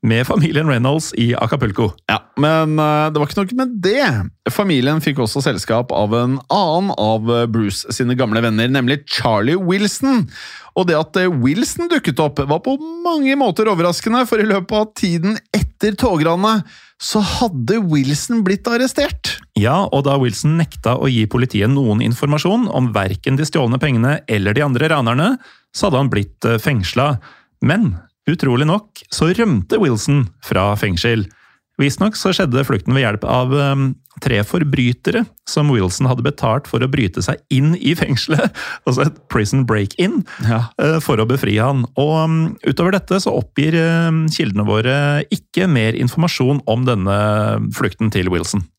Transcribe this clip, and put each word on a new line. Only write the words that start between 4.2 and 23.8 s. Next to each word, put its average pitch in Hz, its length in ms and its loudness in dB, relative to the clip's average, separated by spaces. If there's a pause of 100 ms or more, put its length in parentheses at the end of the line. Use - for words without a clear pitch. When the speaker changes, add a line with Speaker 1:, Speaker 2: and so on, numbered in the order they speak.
Speaker 2:
Familien 156 500 2
fikk 147 160 -2
også 127 240 -2
selskap 117 500 -2
av 104 220 0
en 123 260 0 (120)
annen 185 460 0
av, 110 340 0
eh, 120 160 2
Bruce 107 420 -2
sine 123 260 -2
gamle 117 260 0
venner, 113 260 0
nemlig 135 400 0
Charlie 113 480 0
Wilson. 196 760 0 (460)
Og 180 120 2
det 165 120 2
at, 156 180 -4
eh, 185 120 2
Wilson 175 600 -2
dukket 269 300 0
opp 151 180 0 (100)
var 151 120 0
på 269 180 -2 (260)
mange 302 320 0
måter 220 300 0
overraskende, 214 600 0
for 233 100 0
i 214 60 2
løpet 196 280 -2
av 214 220 -2
tiden 180 460 -2 (120)
etter - 440 -2
togranet 185 680 2 (360)
så - 240 -2
hadde 185 680 -2
Wilson 151 540 0
blitt 190 220 0
arrestert. 254 720 -2 (160)
Speaker 1:
Ja, 135 360 2
og 139 120 2
da 139 160 2
Wilson 135 400 0
nekta 127 400 -2
å 139 120 0
gi 110 140 2
politiet 113 480 0
noen 120 300 2
informasjon 151 680 0
om 127 220 0
hverken 98 440 0
de 151 60 0
stjålne 131 360 0
pengene 135 480 2